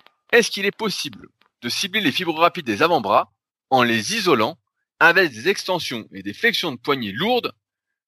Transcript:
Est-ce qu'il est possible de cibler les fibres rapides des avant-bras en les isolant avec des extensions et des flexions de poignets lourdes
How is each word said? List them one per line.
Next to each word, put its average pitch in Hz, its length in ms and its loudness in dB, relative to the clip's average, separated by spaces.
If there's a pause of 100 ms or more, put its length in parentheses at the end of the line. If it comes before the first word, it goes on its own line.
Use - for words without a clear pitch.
(320)
Est-ce 233 180 4
qu'il 196 160 -6
est 202 100 0
possible - 520 -8 (340)
de 120 60 -8
cibler 190 320 -4
les 165 140 2
fibres 165 260 -4
rapides 165 260 2
des 107 160 -2
avant-bras 147 520 2 (360)
en 127 140 4
les 117 320 0
isolant 165 420 0 (440)
avec 170 320 4
des 117 160 -4
extensions 165 640 -6
et 98 100 -14
des 101 100 -10
flexions 202 380 -2
de 120 60 -10
poignets 127 340 -4
lourdes 196 400 -2 (560)